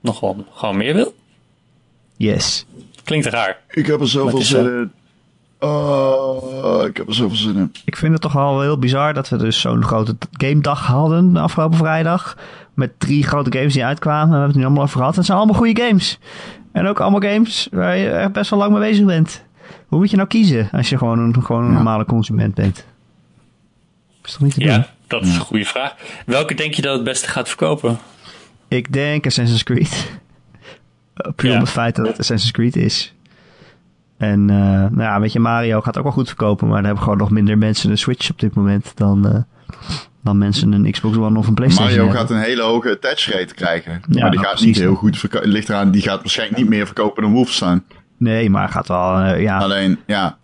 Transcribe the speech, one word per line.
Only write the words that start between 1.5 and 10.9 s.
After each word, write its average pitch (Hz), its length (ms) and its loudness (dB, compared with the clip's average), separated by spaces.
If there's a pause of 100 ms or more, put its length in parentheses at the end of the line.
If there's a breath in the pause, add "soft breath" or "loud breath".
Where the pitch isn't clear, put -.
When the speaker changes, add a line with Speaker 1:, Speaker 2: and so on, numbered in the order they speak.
Speaker 2:
Yes. - 480 -2 (380)
Speaker 1:
Klinkt 156 220 -2
raar. 110 320 -2 (120)
Speaker 3:
Ik 147 180 -2
heb 151 120 0
er 143 80 0
zoveel 135 180 0
Speaker 1:
Maar 123 80 0
het 131 80 0
is 110 80 0
Speaker 3:
zin 127 140 2
Speaker 1:
zo. 123 160 -2
Speaker 3:
in. 113 120 -4 (680)
Oh, 135 1300 -2
ik - 120 -6
heb 92 100 -8
er 107 60 -6
zoveel 110 240 0
zin 107 180 -2
in. 95 180 0 (120)
Speaker 2:
Ik - 100 -6
vind 160 180 0
het 160 80 0
toch 147 120 -4
wel 139 280 0
heel 147 160 0
bizar 135 360 0
dat 143 160 -6
we 123 80 -2
dus 113 240 0
zo'n 117 220 0
grote 113 340 -2
t-, - 140 -12
gamedag 143 540 0
hadden 160 480 2